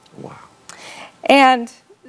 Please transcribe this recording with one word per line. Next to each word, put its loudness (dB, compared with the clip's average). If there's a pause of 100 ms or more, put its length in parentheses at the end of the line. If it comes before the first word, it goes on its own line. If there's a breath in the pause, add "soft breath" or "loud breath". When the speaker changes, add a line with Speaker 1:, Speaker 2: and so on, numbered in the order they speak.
(180)
Speaker 1:
Wow. -18 (920 loud breath)
Speaker 2:
And 2 (400)